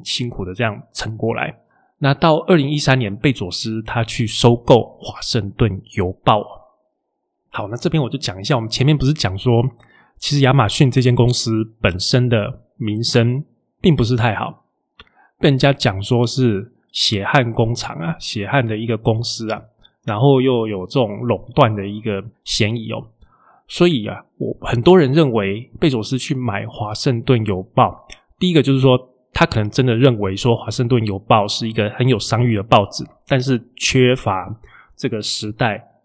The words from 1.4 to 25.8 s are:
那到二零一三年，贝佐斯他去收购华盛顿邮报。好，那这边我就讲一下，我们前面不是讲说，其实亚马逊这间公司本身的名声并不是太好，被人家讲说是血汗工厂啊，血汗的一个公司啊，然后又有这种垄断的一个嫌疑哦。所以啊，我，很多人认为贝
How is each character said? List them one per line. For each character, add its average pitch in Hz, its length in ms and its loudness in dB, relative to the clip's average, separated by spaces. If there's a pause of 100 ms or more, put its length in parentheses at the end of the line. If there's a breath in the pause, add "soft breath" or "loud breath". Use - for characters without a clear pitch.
那 139 140 2
到 160 280 2
二 185 140 2
零 143 140 2
一 151 80 -2
三 135 220 2
年， 101 160 -4
贝 135 180 0
佐 92 160 -8
斯 110 320 -6
他 113 220 -4
去 113 240 -4
收 120 280 4
购 117 460 4
华 - 180 -14
盛 101 300 -4
顿 98 320 -2 (140)
邮 92 160 -2 (120)
报。 107 220 2 (1040)
好， 107 200 -8
那 117 60 -8
这 165 140 -4
边 160 100 0
我 127 80 0
就 135 120 -8
讲 95 200 -8
一 95 40 -12
下， 143 120 0
我 117 60 0
们 110 80 -6
前 - 160 0
面 151 100 4
不 131 80 0
是 135 80 2
讲 98 240 -2
说， 120 320 2 (520 soft breath)
其 - 160 -2
实 139 80 4
亚 131 100 6
马 123 140 4
逊 127 240 2
这 131 100 2
间 123 140 4
公 120 120 4
司 110 400 0 (140)
本 95 180 0
身 123 300 2
的 107 320 -2 (140)
名 107 280 -4
声 120 400 2 (380)
并 160 140 6
不 123 80 2
是 120 120 0
太 110 200 0
好， - 280 -8 (760 soft breath)
被 156 100 4
人 135 80 4
家 139 160 4
讲 98 300 -2
说 120 240 2
是 110 440 -2 (200)
血 98 340 -2
汗 120 260 2
工 113 220 0
厂 - 240 -8
啊， - 220 -6
血 - 260 -8
汗 135 180 0
的 110 140 -4
一 113 80 -8
个 113 100 -2
公 110 280 -2
司 110 280 -6
啊， 104 80 -6 (460 soft breath)
然 104 140 -4
后 135 200 6
又 123 280 2
有 95 180 -6
这 139 140 -2
种 104 220 -2
垄 117 340 -4
断 117 200 4
的 98 120 -6
一 104 120 -10
个 104 240 -6 (200)
嫌 113 340 -2
疑 113 140 -12
哦。 - 120 -8 (640 soft breath)
所 - 200 2
以 123 180 0
啊， 101 180 -10 (140)
我， - 240 -6
很 - 180 -2
多 175 160 8
人 135 160 4
认 147 200 2
为 107 360 -4 (120)
贝 165 100 0